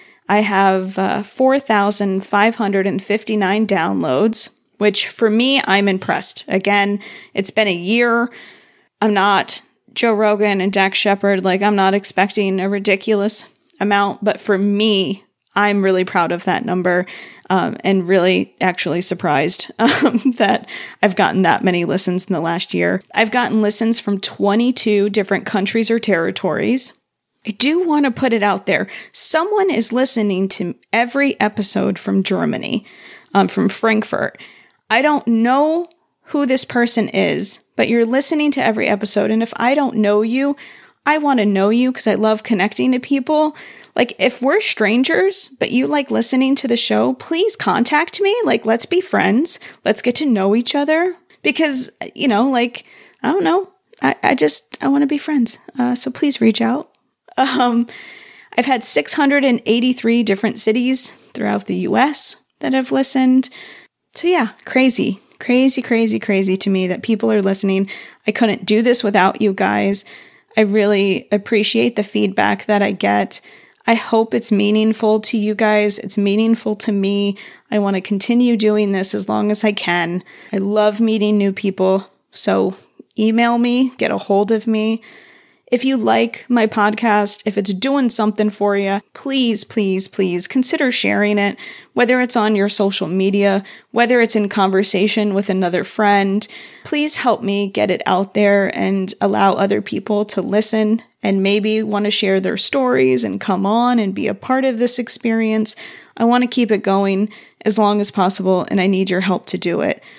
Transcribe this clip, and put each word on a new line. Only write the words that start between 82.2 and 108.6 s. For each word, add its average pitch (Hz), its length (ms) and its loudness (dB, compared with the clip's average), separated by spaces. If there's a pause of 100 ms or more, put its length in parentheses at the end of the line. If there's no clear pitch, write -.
So 190 440 -2 (420)
email 233 400 2
me, 247 400 0
get - 140 -2
a 196 80 -2
hold 202 320 0
of 220 160 0
me. 220 340 -2 (720)
If 247 120 0
you 262 140 0
like 226 500 0
my 233 200 2
podcast, 214 800 0
if 202 120 -2
it's 202 160 -2
doing 262 360 0
something 214 420 0
for 202 260 0
you, 196 240 -2 (140)
please, 254 480 -2
please, 190 440 -2
please 180 400 -2
consider 262 440 0
sharing 208 480 0
it, 202 180 -2 (360)
whether 247 280 2
it's 247 140 -2
on 214 200 2
your 202 140 2
social 196 380 -2
media, 196 560 2 (260)
whether 240 320 2
it's 226 140 0
in 208 140 0
conversation 202 840 0
with 196 160 -2
another 185 340 0
friend. 202 640 0 (360)
Please 294 320 -2
help 240 260 0
me 202 240 -2
get 208 240 0
it 185 160 -2
out 196 300 -2
there 202 420 2
and 190 420 -2
allow 202 340 2
other 202 280 0
people 208 440 -4
to 202 180 -4
listen 214 580 0 (220)
and 196 180 0
maybe 214 400 0
want 208 240 -2
to 208 60 0
share 190 280 0
their 185 180 -2
stories 254 640 0
and 196 180 -6
come 190 240 -2
on 240 320 2
and 196 160 0
be 202 140 -4
a 202 80 -2
part 262 300 -2
of 254 120 0
this 240 220 0
experience. 220 760 -2 (400)
I 233 100 0
want 247 180 4
to 247 40 0
keep 240 240 0
it 202 120 0
going 196 460 0 (360)
as 208 140 2
long 208 200 2
as 202 120 -2
possible, 185 580 0